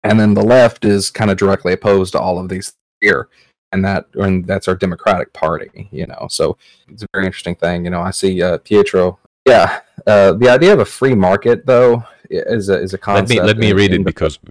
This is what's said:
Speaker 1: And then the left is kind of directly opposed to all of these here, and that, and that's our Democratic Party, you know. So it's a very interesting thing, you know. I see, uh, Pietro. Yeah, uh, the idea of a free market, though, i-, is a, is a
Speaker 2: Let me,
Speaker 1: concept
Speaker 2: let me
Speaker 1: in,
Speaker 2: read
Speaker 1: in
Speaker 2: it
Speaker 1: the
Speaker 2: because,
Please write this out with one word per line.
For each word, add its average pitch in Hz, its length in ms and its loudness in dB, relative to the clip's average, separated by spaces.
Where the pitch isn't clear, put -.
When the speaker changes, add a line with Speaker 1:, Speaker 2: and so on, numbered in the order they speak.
Speaker 1:
And 110 160 2
then 104 160 4
the 101 80 2
left 120 420 4
is 101 260 0
kind 107 200 -2
of 92 60 0
directly 98 380 0
opposed 98 400 0
to - 60 -2
all 90 200 -4
of 92 80 -12
these 92 260 -12
here, 87 280 -2
and 95 140 -4
that, 98 300 -4
and 92 300 -2
that's 95 220 -8
our 92 80 -2
Democratic 92 580 -4
Party, - 600 -8
you 78 160 -10
know. - 200 -16
So - 280 -4
it's 107 160 -18
a - 80 -16
very 95 140 -4
interesting 87 280 -8
thing, 87 300 -4
you 87 60 -8
know. 87 100 -6
I 90 100 -6
see, 92 320 -4
uh, 87 160 -2
Pietro. 95 640 0
Yeah, 101 320 4
uh, 98 240 6
the 120 160 2
idea 151 240 6
of 151 80 4
a 104 40 0
free 131 300 -2
market, 101 520 0
though, 120 380 4
i-, - 160 -6
is 98 120 -4
a, 95 120 0
is 95 140 -6
a - 20 -6
Speaker 2:
Let 101 320 -2
me, 117 80 0
Speaker 1:
concept 92 100 0
Speaker 2:
let 110 120 0
me 110 120 0
Speaker 1:
in, 95 60 2
Speaker 2:
read 98 160 2
Speaker 1:
in 92 80 0
Speaker 2:
it 92 40 -4
Speaker 1:
the 82 80 -2
Speaker 2:
because, 80 260 -6